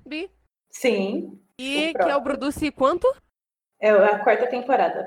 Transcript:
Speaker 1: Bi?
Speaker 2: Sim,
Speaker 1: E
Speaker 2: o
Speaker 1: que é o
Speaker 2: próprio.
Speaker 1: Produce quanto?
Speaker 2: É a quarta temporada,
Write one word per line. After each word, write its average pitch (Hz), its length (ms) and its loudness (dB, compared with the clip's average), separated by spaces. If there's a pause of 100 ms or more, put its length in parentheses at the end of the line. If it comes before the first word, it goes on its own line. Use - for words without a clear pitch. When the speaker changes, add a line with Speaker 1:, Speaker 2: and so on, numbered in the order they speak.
Speaker 1:
Bi? 311 240 -10 (440)
Speaker 2:
Sim, 214 680 -4 (180)
Speaker 1:
E 294 320 -4
Speaker 2:
o 311 40 -6
Speaker 1:
que - 80 0
é 285 140 2
o 277 40 -2
Speaker 2:
próprio. - 40 -2
Speaker 1:
Produce 277 480 -4
quanto? 320 340 0 (760)
Speaker 2:
É 214 100 4
a 208 280 6
quarta 220 300 2
temporada, 240 580 -2